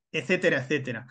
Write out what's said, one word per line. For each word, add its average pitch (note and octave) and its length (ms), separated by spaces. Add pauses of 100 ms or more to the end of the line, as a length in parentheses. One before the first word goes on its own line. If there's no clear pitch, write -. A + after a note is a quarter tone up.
(120)
etcétera, E3+ 460
etcétera. C3 540